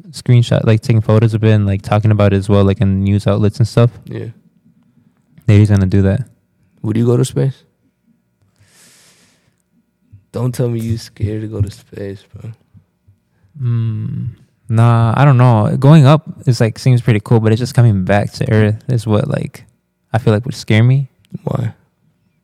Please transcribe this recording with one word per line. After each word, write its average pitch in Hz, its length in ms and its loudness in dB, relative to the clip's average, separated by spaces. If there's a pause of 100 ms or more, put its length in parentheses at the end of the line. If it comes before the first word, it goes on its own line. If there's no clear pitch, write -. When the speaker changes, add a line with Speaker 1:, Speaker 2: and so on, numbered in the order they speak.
(100)
Speaker 1:
screenshot, - 540 0
like, 110 160 2
taking 113 200 0
photos 110 320 2
of 110 120 -4
it 110 80 4
and, 104 120 0
like, 98 160 -4
talking 104 300 0
about 101 220 2
it 98 60 0
as 98 100 -4
well, 101 160 2
like, 98 160 0
in 98 240 0
news 101 240 0
outlets 101 300 0
and 113 100 0
stuff. 117 240 2 (140)
Speaker 2:
Yeah. 110 200 -12 (1200)
Speaker 1:
Maybe 104 140 6
he's 104 100 4
gonna 98 160 2
do 98 160 0
that. 98 260 -2 (540)
Speaker 2:
Would 110 140 -6
you 117 100 0
go 123 100 2
to 131 80 0
space? 135 380 -6 (2750)
Don't 120 220 -4
tell 123 140 -2
me 117 120 -6
you 113 180 -6
scared 107 440 -8
to 107 60 -10
go 107 120 -10
to 101 100 -4
space, 101 540 -16 (100)
bro. 104 160 -18 (1120)
Speaker 1:
Mm, 117 680 -6 (380)
nah, 113 480 2
I 139 100 2
don't 135 100 6
know. 120 420 2
Going 139 280 6
up 151 180 4 (240)
is, 120 120 -2
like, 110 180 -2
seems 123 240 0
pretty 107 180 0
cool, 120 180 0
but 110 140 2
it's 110 80 0
just 120 140 -8
coming 104 300 2
back 101 280 -2
to - 180 -6
Earth 107 400 0
is 120 160 -4
what, 107 220 0
like, - 380 -8 (460)
I 117 60 -2
feel 113 140 0
like 104 140 -2
would - 80 -8
scare 110 280 0
me. 131 260 0 (360)
Speaker 2:
Why? - 300 -6 (680)